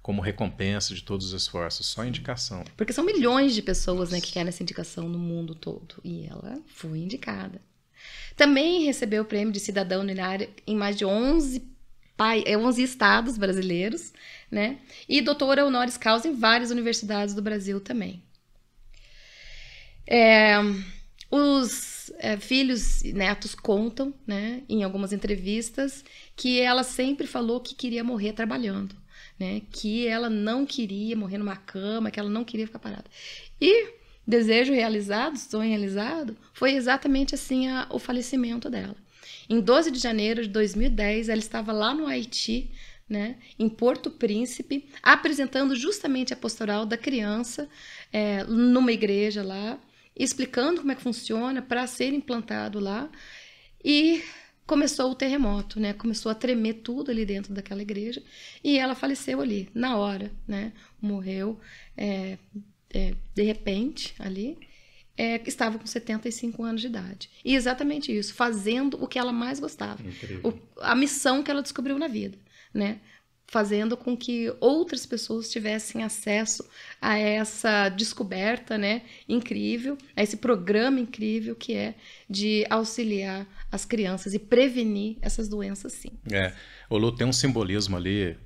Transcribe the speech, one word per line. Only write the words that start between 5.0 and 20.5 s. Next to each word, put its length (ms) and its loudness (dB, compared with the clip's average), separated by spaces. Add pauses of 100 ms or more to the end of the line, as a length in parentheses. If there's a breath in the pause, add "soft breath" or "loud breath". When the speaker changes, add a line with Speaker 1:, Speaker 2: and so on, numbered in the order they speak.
Speaker 2:
no 100 -4
mundo 360 -4
todo. 480 -12
E 240 -10
ela 320 -12 (100)
foi 320 -8
indicada. 600 -8 (760 loud breath)
Também 480 6
recebeu 380 0
o 40 -2
prêmio 260 -2
de 60 -4
cidadã 400 -2
honorária 520 -4 (160)
em 100 0
mais 200 0
de 80 -2
onze 600 2 (500)
pai-, 300 2
é, 100 4
onze 260 4
estados 540 4
brasileiros, 760 0 (380 loud breath)
né? 280 -2 (300 loud breath)
E 120 6
doutora 460 4
honoris 300 2
causa 320 2
em 60 0
várias 360 4
universidades 640 0
do 80 -4
Brasil 380 -2
também. 420 -6 (1800 loud breath)
É, 500 10 (720 loud breath)